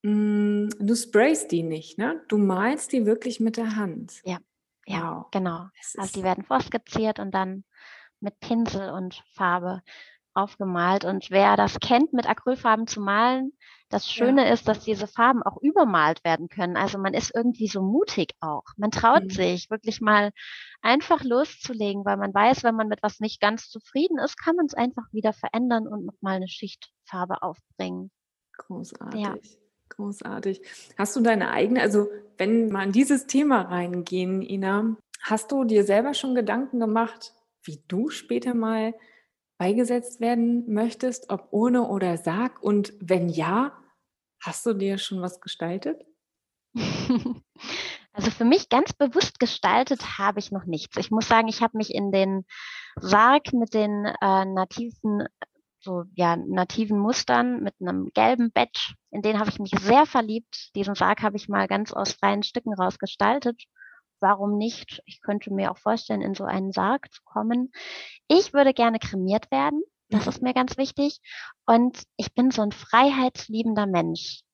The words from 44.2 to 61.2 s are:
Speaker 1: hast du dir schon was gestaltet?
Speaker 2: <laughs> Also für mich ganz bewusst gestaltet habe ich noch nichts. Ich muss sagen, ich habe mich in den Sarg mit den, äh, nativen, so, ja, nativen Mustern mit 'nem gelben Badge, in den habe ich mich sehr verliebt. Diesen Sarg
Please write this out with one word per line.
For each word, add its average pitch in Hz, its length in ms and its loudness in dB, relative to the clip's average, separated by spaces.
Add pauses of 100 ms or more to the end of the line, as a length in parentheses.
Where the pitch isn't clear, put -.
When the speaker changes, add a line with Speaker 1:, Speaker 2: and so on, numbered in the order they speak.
Speaker 1:
hast - 260 -8
du 226 80 0
dir 196 240 -2
schon 190 240 -6
was 180 180 -8
gestaltet? 190 640 -8 (680)
Speaker 2:
<laughs> 233 720 -4 (680)
Also 208 200 -2
für 233 120 -2
mich 294 240 4
ganz 277 240 2
bewusst - 480 0
gestaltet 240 800 0
habe 202 220 0
ich - 100 -12
noch 190 160 -6
nichts. 160 300 -8
Ich - 160 -4
muss 220 160 0
sagen, 226 200 4
ich 220 140 -2
habe 226 160 0
mich - 160 -4
in 202 180 -2
den 190 320 2 (560)
Sarg 226 520 6
mit 233 220 0
den, 208 320 0 (160)
äh, 190 240 4
nativen, 208 800 -4 (540)
so, 180 240 -6 (120)
ja, 170 200 4
nativen 202 600 -2
Mustern 240 640 0
mit - 180 -8
'nem 185 340 -4
gelben 233 380 4
Badge, - 420 -2 (180)
in 202 100 -6
den 214 180 0
habe 214 100 0
ich - 100 -12
mich 196 200 -6
sehr 247 260 6
verliebt. 226 720 -4
Diesen 196 200 -2
Sarg 190 260 2